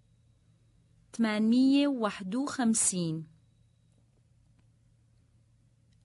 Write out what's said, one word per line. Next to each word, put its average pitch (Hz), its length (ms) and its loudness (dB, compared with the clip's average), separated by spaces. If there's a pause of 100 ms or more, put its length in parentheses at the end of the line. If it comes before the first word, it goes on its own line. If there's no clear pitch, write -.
(1120)
تمانمية 240 760 2
وواحد 208 460 -4
وخمسين. 220 920 -2 (2750)